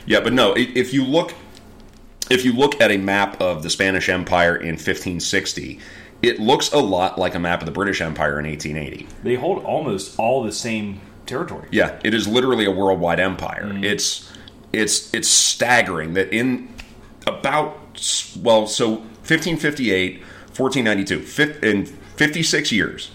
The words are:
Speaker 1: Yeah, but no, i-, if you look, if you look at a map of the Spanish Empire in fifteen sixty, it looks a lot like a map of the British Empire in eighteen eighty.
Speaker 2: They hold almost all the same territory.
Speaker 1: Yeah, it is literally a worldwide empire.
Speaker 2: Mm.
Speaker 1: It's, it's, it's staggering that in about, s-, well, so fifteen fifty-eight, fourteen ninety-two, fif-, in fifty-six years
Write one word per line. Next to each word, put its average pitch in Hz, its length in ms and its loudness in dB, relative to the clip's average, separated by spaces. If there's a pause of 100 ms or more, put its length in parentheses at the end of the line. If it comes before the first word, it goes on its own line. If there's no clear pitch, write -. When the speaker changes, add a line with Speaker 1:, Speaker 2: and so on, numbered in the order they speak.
Speaker 1:
Yeah, 104 140 4
but 113 140 2
no, 113 200 4
i-, 123 200 0
if 127 180 0
you 139 100 2
look, 147 300 0 (1000)
if 127 140 2
you 127 80 4
look 143 260 2
at 110 120 6
a 101 80 2
map 98 420 0
of 90 220 0
the 80 80 -6
Spanish 95 400 2
Empire 90 440 4
in 82 220 -4
fifteen 92 420 -4
sixty, - 640 -4 (400)
it 117 180 2
looks 127 340 2
a 147 60 4
lot 95 400 2
like 90 160 0
a 90 40 -4
map 87 240 0
of 80 40 -8
the 80 60 -4
British 95 300 -2
Empire 76 360 -2
in 73 60 -4
eighteen 76 320 -6
eighty. 73 300 -10 (160)
Speaker 2:
They 123 140 0
hold 160 280 -4
almost 117 540 -4
all 123 240 0
the 104 100 -4
same 107 480 -6 (240)
territory. 127 460 -8
Speaker 1:
Yeah, 95 340 0
it 107 80 0
is 107 160 0
literally 120 380 2
a 98 40 4
worldwide 92 480 2
empire. 90 460 -2
Speaker 2:
Mm. 101 180 -6
Speaker 1:
It's, - 480 -2 (440)
it's, - 400 -2
it's 110 120 -2
staggering 95 840 2
that 95 220 0
in 123 340 0 (580)
about, 139 520 -2 (160)
s-, - 420 -4
well, 110 300 4
so 110 400 -2 (160)
fifteen 160 340 0
fifty-eight, 110 680 0 (300)
fourteen 131 320 0
ninety-two, 98 380 0
fif-, - 400 -2
in 101 240 2
fifty-six 151 840 -2
years 87 440 -2